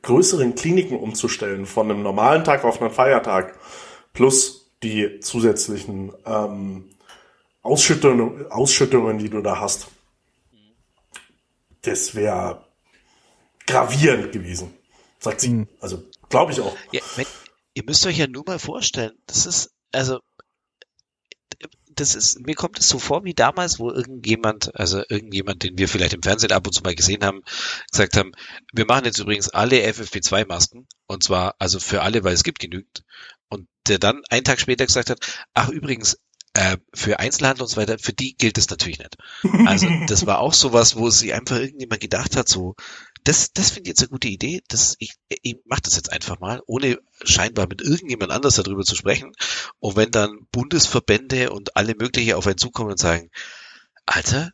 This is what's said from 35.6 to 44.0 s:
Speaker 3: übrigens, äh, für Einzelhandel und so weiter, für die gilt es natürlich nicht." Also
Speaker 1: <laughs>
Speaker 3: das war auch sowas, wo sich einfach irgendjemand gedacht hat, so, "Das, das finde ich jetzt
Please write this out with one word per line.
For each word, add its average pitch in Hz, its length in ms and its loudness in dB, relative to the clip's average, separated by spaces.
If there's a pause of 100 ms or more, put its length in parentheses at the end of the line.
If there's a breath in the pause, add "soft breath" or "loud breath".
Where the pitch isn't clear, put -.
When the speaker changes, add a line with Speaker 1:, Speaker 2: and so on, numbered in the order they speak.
Speaker 3:
übrigens, 139 500 -2 (360)
äh, 95 240 2 (160)
für - 240 -2
Einzelhandel 131 460 0
und 113 40 -10
so - 80 -4
weiter, 110 220 -2
für - 160 -4
die 131 200 -6
gilt 110 220 0
es - 140 0
natürlich - 300 -6
nicht." - 160 -18 (500 loud breath)
Also 190 240 4
Speaker 1:
<laughs> 165 160 0
Speaker 3:
das 95 200 2
war 98 120 2
auch 143 160 0
sowas, 117 420 6
wo 113 140 2
sich 107 240 2
einfach 139 240 -2
irgendjemand 131 420 -6
gedacht 101 360 -4
hat, 127 120 -2
so, 92 260 0 (500 loud breath)
"Das, - 280 2
das 196 180 0
finde 196 120 -10
ich 185 60 -10
jetzt 170 120 0